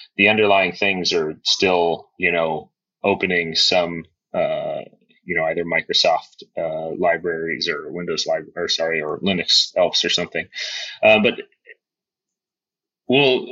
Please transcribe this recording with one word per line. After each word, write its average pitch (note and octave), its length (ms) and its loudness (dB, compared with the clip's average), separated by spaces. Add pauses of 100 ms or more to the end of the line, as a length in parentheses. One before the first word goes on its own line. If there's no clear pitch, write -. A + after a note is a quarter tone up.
(180)
the G2+ 120 6
underlying G#2 440 4
things F#2+ 400 -2
are D#2 200 -2 (100)
still, F2 680 0 (100)
you F2 120 0
know, D#2+ 380 -2 (340)
opening F2+ 520 0
some, E2+ 480 0 (320)
uh, D2+ 460 -2 (440)
you F2 100 -6
know, D#2+ 100 0
either E2 200 -2
Microsoft, - 800 -2 (140)
uh, D#2+ 400 -6
libraries E2 720 -2
or D2+ 240 -6
Windows E2+ 360 -6
lib-, D#2+ 280 -4
or E2+ 120 -4
sorry, E2 340 -2
or D2+ 180 -6
Linux - 560 0
Elps F2+ 300 2
or - 40 0
something. F2 360 -4 (560)
Uh, G#2+ 220 8
but - 180 0 (1700)
we'll, C3 440 4